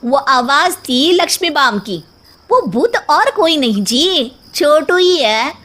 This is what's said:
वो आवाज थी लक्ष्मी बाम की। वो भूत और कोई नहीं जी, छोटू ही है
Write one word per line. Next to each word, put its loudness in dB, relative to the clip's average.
वो 0
आवाज 0
थी 0
लक्ष्मी 0
बाम 0
की। -10
वो 4
भूत -2
और 2
कोई 0
नहीं 0
जी, -2
छोटू 2
ही 4
है -2